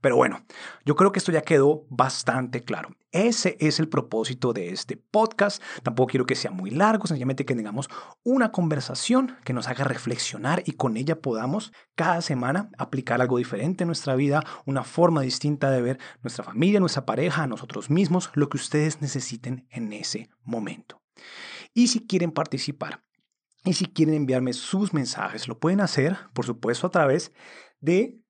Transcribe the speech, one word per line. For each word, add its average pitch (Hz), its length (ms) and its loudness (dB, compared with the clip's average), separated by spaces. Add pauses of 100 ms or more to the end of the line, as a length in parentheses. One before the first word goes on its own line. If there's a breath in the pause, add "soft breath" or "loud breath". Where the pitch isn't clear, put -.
Pero 127 120 6
bueno, - 280 2 (400 loud breath)
yo 143 100 2
creo 190 160 6
que 196 60 -2
esto 180 140 0
ya 156 100 2
quedó 151 480 4
bastante 123 760 -2
claro. - 260 -8 (220)
Ese 208 480 2
es 151 200 2
el 160 100 0
propósito 123 640 -2
de 92 160 -4
este - 280 -8
podcast. 214 640 0 (180 loud breath)
Tampoco 120 300 0
quiero 127 160 2
que 135 80 0
sea 104 160 -6
muy 92 180 -8
largo, 202 380 2
sencillamente 135 360 -2
que 123 120 -2
tengamos 110 340 -6 (320 loud breath)
una 240 300 2
conversación 180 920 0
que 127 100 -4
nos 120 140 -4
haga 127 160 -4
reflexionar 123 800 -2
y 143 100 -4
con 120 220 0
ella 156 260 -2
podamos 131 520 -2 (220 soft breath)
cada 170 260 2
semana 147 560 -2
aplicar 123 420 -2
algo 127 200 4
diferente 127 440 -2
en 170 40 2
nuestra 147 260 -2
vida, 143 300 2 (240 loud breath)
una 135 160 -2
forma 165 380 4
distinta 139 500 0
de 127 100 2
ver 127 180 0 (220 loud breath)
nuestra 113 220 -10
familia, 180 360 4
nuestra 147 280 0
pareja, 151 340 0
a 139 60 0
nosotros 117 420 -8
mismos, 175 460 2
lo 143 120 4
que 143 100 -6
ustedes 151 440 -2
necesiten 127 680 -8
en 110 200 -8
ese - 380 -10 (140)
momento. 110 580 -8 (720 loud breath)
Y 240 140 6
si 233 180 -2
quieren 170 260 0
participar, - 680 -4 (640)
y 180 100 2
si - 140 0
quieren 156 260 2
enviarme 127 400 0
sus 190 400 -2
mensajes, 110 540 -4
lo 113 100 -10
pueden 190 240 2
hacer, 165 340 2 (180)
por 120 120 -2
supuesto, 120 400 -2
a 185 60 -2
través 156 400 2 (480 loud breath)
de 185 400 0 (100)